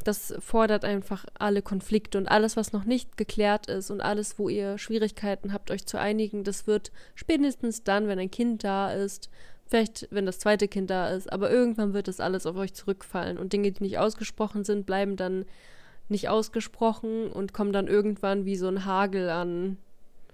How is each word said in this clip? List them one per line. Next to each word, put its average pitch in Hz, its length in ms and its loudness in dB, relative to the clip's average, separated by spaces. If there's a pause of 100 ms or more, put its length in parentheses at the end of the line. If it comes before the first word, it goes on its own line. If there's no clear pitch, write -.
das - 360 -2
fordert 214 440 4
einfach 196 420 -2 (100)
alle 202 260 2
Konflikte 202 560 0
und 196 100 0
alles, 220 300 6
was 220 160 -2
noch 202 100 -2
nicht 240 320 0
geklärt 208 520 2
ist 190 220 -4
und 202 120 -4
alles, 208 360 -2
wo 208 120 0
ihr 202 280 0
Schwierigkeiten 208 760 -2
habt, - 180 -4
euch 196 140 -4
zu - 120 -6
einigen, 208 460 0
das 196 240 -2
wird 208 240 2 (240)
spätestens 269 680 0
dann, 208 260 2
wenn 190 100 0
ein 190 120 -2
Kind 240 340 0
da 196 260 0
ist, - 380 -4 (420)
vielleicht, 220 400 2
wenn 202 140 0
das 185 120 -2
zweite 208 300 4
Kind 190 220 -2
da 185 200 0
ist, 185 220 -4
aber 190 180 0
irgendwann 220 440 4
wird 196 160 -2
das 185 100 -8
alles 185 260 -2
auf 170 120 -2
euch 190 160 -4
zurückfallen 185 640 -4
und 190 160 -2
Dinge, 202 180 2
die 196 100 -6
nicht 196 160 -2
ausgesprochen 214 680 0
sind, 202 200 0
bleiben 196 300 0
dann 185 300 -2 (640)
nicht 208 180 0
ausgesprochen 220 1040 0
und 196 220 -4
kommen 202 180 2
dann 196 160 2
irgendwann 202 560 2
wie 196 140 0
so 185 100 0
ein 190 160 -2
Hagel 190 460 2
an 175 480 -2 (560)